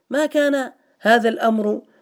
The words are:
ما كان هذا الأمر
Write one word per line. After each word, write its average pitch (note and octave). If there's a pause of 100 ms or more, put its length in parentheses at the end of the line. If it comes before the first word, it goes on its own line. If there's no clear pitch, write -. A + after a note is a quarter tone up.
ما C#4+
كان C#4+ (280)
هذا A3+
الأمر A3 (200)